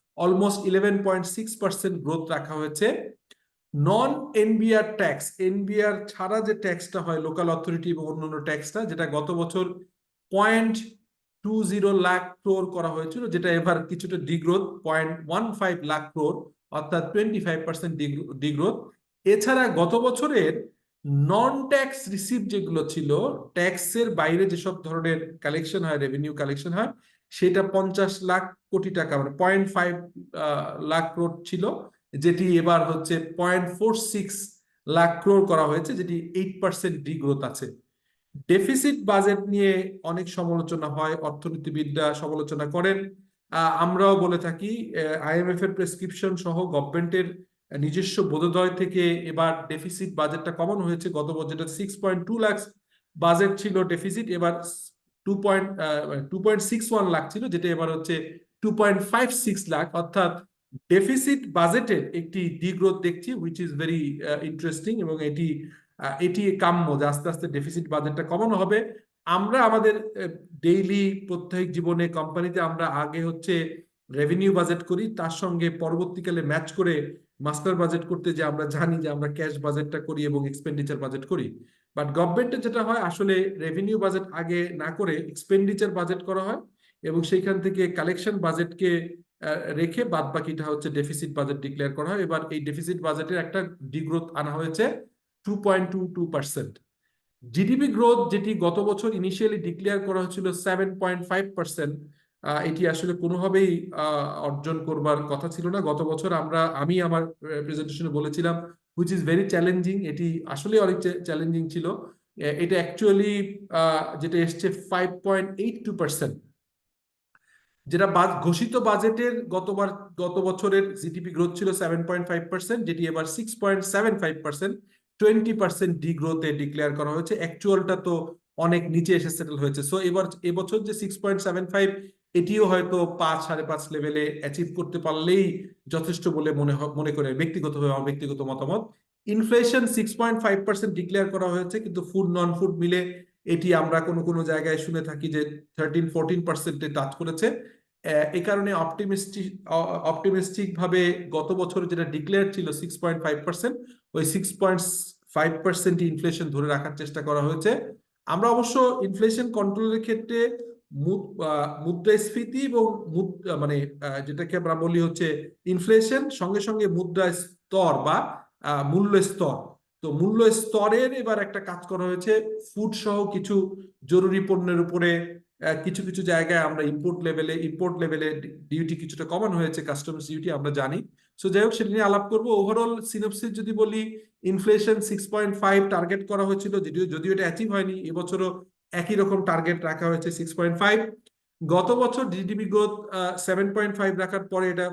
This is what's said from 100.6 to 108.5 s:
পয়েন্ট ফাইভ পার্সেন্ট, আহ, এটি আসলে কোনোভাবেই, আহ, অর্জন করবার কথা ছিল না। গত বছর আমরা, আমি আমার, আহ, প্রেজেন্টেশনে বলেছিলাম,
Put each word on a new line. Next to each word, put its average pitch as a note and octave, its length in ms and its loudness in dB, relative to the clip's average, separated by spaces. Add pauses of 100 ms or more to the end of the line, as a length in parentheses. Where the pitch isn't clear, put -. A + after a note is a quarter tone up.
পয়েন্ট F3+ 300 -2
ফাইভ G3 280 -2
পার্সেন্ট, D3+ 380 -4 (480)
আহ, D3 220 -2
এটি E3 240 2
আসলে F3 240 0
কোনোভাবেই, F3+ 800 2
আহ, D3+ 520 -2
অর্জন D3 400 -4
করবার D3+ 320 2
কথা D3 320 -4
ছিল E3+ 200 -6
না। G3 120 0
গত D3+ 220 0
বছর D#3 300 0
আমরা, D#3+ 320 0
আমি E3 380 2
আমার, E3 200 2
আহ, E3 160 -4
প্রেজেন্টেশনে D3+ 680 -4
বলেছিলাম, E3 640 -2 (280)